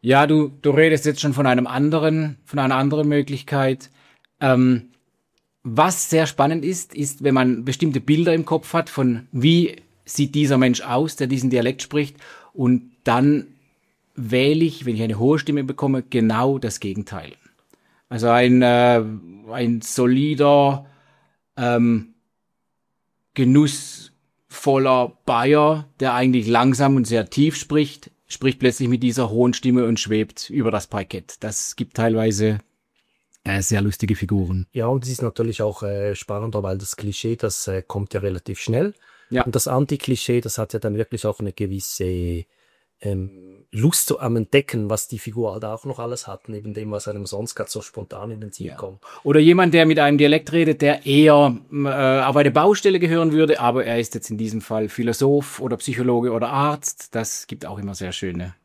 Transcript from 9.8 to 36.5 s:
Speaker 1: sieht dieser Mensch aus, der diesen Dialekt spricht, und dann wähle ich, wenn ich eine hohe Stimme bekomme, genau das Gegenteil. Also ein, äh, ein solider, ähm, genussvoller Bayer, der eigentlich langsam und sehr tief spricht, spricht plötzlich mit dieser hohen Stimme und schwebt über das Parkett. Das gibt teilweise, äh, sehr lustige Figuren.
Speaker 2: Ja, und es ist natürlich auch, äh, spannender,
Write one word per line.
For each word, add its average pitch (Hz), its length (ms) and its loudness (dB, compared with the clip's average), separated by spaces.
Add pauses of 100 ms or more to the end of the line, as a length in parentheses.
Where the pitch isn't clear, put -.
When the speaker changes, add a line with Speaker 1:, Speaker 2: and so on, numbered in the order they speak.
Speaker 1:
sieht 139 280 -4
dieser 143 240 2
Mensch 127 240 2
aus, 139 360 -4
der 135 100 -4
diesen 127 240 -2
Dialekt 123 320 -2
spricht, 147 340 -4 (360)
und 127 380 0 (120)
dann 131 440 2 (680)
wähle 135 500 2
ich, 143 200 -6
wenn 117 100 -2
ich 113 80 -2
eine 110 160 -2
hohe 147 200 2
Stimme 143 240 -2
bekomme, 135 400 -2
genau 120 540 0
das 117 220 -6
Gegenteil. 98 540 -10 (760)
Also 117 200 -2
ein, 123 320 6
äh, 120 400 6 (520)
ein 117 280 -2
solider, 139 1040 2 (680)
ähm, 120 600 0 (1200)
genussvoller 135 1900 0
Bayer, 147 600 2 (120)
der 131 140 0
eigentlich 123 340 2
langsam 131 500 4
und 120 100 0
sehr 110 220 -2
tief 147 260 2
spricht, - 560 -4 (160)
spricht 131 320 -4
plötzlich 127 300 0
mit 123 140 0
dieser 120 260 0
hohen 123 240 2
Stimme 123 320 2
und 113 140 0
schwebt 107 500 -4
über 113 220 0
das 104 160 -4
Parkett. 95 540 -10
Das - 340 -8
gibt - 200 -10
teilweise, 110 640 0 (840)
äh, 98 180 -2
sehr 104 200 0
lustige 101 340 -2
Figuren. 92 580 -2
Speaker 2:
Ja, 113 140 -4
und 127 180 -2
es 131 60 -8
ist 120 100 -8
natürlich 113 400 -4
auch, 107 220 -4
äh, 101 320 -4
spannender, 107 480 -6